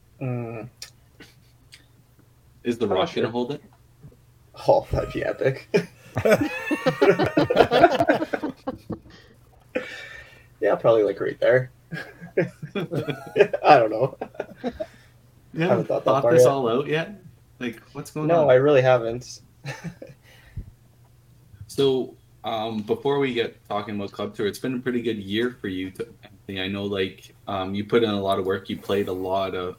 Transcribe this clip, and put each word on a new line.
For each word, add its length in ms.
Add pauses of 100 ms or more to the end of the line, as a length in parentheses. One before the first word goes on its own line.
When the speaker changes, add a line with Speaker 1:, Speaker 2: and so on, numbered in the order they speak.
(200)
Speaker 1:
Mm. 480 (2000)
Speaker 2:
Is 160
the 60
Speaker 1:
I'm 40
not 60
Speaker 2:
rock 180
gonna 140
Speaker 1:
sure. 40
Speaker 2:
hold 200
it? 100 (1040)
Speaker 1:
Oh, 240
that'd 220
be 100
epic. 460 (460)
<laughs> 1600 (1120)
Speaker 3:
<laughs> 100 (1700)
Speaker 1:
Yeah, 160
probably, 280
like, 160
right 220
there. 300 (200)
<laughs> 460
I 1400
don't 140
know. 260 (460)
Speaker 2:
You 960
Speaker 1:
Haven't 0
Speaker 2:
haven't 280
Speaker 1:
thought 0
that 180
Speaker 2:
thought 180
Speaker 1:
far 100
Speaker 2:
this 100
Speaker 1:
yet. 60
Speaker 2:
all 200
out 180
yet? 340 (380)
Like, 220 (100)
what's 200
going 160
Speaker 1:
No, 180
Speaker 2:
on? 40
Speaker 1:
I 60
really 260
haven't. 600 (240)
<laughs> 60 (2000)
Speaker 2:
So, 480 (280)
um, 400
before 340
we 160
get 240 (100)
talking 280
about 160
Club 240
Tour, 100
it's 140
been 160
a 40
pretty 220
good 160
year 420
for 80
you, 220
to, 180 (160)
Anthony. 380
I 60
know, 160
like, 500 (140)
um, 260
you 100
put 200
in 80
a 100
lot 160
of 80
work. 240
You 80
played 300
a 60
lot 420
of, 240